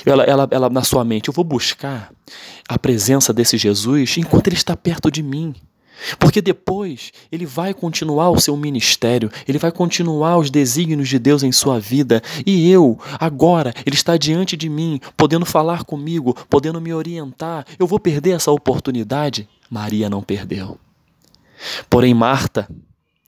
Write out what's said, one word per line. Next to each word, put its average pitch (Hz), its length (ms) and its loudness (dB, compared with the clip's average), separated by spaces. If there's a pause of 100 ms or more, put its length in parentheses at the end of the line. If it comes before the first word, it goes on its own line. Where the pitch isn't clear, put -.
Ela, 139 180 4
ela, 139 300 4
ela, 127 180 2
na 127 140 0
sua 127 200 2
mente: 110 220 -2
"Eu 143 80 -4
vou 190 100 0
buscar 135 680 -6 (560)
a 117 100 -2
presença 127 540 2
desse 117 260 2
Jesus 110 580 0
enquanto - 300 2
ele 170 80 0
está 170 220 -2
perto 170 340 -2
de 147 140 -4
mim. 147 320 -6 (600)
Porque 175 240 4
depois 185 680 -4 (220)
ele 170 140 -8
vai 165 260 -6
continuar 160 560 0
o 165 100 4
seu - 160 2
ministério, 123 800 0 (160)
ele 139 80 0
vai 165 160 0
continuar 170 640 0
os 151 140 2
desígnios 143 580 0
de 135 100 2
Deus 139 240 4
em 135 80 2
sua 127 300 2
vida. 120 420 2 (220)
E 180 260 4
eu, 160 300 6 (180)
agora, 156 540 2 (140)
ele 143 100 -2
está - 220 2
diante 160 400 -2
de 160 100 -6
mim, 151 320 -4 (160)
podendo 160 300 2
falar 165 380 0
comigo, 147 500 -4 (160)
podendo 160 320 0
me 165 100 -8
orientar. 160 720 -8 (140)
Eu 185 80 0
vou 190 120 0
perder 160 340 0
essa 156 180 0
oportunidade?" 127 960 -2 (220)
Maria 107 400 -4
não 101 120 -4
perdeu. 98 560 -8 (1120)
Porém, 123 240 6
Marta, 117 560 0 (600)